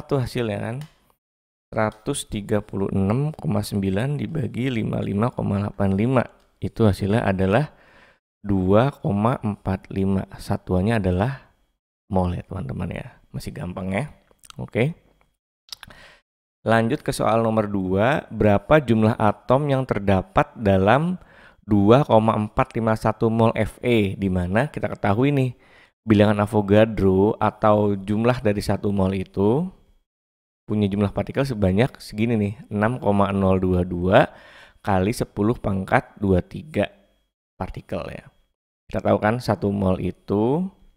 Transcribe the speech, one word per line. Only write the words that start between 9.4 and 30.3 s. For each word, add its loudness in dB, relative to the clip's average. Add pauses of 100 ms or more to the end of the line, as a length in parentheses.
empat -6
lima. 0 (160)
Satuannya -2
adalah -2 (600)
mol 0
ya, -12
teman-teman -8
ya. -10 (280)
Masih -10
gampang -10
ya. -6 (400)
Oke. -4 (1700)
Lanjut 0
ke -4
soal 0
nomor 0
dua. 0
Berapa 2
jumlah 2
atom 0
yang 0
terdapat 0
dalam 2 (480)
dua 6
koma 4
empat -2
lima 0
satu -2
mol 4 (160)
Fe? 0
Di -2
mana 0
kita -8
ketahui 0
nih, 0 (560)
bilangan 6
Avogadro 4
atau 2
jumlah 0
dari 0
satu -2
mol 2
itu 0 (1000)